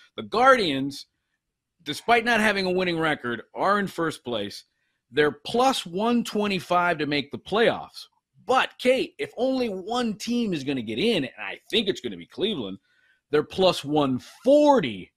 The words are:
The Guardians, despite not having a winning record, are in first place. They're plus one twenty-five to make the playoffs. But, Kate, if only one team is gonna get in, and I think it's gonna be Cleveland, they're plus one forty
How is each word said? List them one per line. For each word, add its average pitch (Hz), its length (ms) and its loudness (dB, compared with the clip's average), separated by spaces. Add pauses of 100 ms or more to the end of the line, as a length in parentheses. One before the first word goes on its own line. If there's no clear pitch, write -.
(160)
The - 60 -10
Guardians, 156 840 2 (760)
despite 226 420 0
not 233 140 2
having 208 280 0
a 180 40 0
winning 180 300 0
record, 123 420 -2 (100)
are 185 280 0
in 196 80 -2
first - 360 -4
place. 104 380 -6 (480)
They're 147 340 0
plus 254 400 0
one 220 380 0
twenty-five 180 760 0
to 147 80 -2
make 143 260 -2
the 117 60 -10
playoffs. 135 680 -2 (380)
But, 240 340 2
Kate, 247 400 0
if 143 180 -8
only 254 320 0
one 214 460 -4
team 233 380 -2
is 151 100 -4
gonna 135 200 -4
get 110 180 -6
in, 190 240 0
and - 160 -12
I 95 180 -10 (100)
think 202 200 0
it's 175 120 -6
gonna 107 160 -8
be 85 100 -16
Cleveland, 127 520 -6 (540)
they're 151 100 2
plus 180 420 0
one 139 360 0 (240)
forty 247 720 4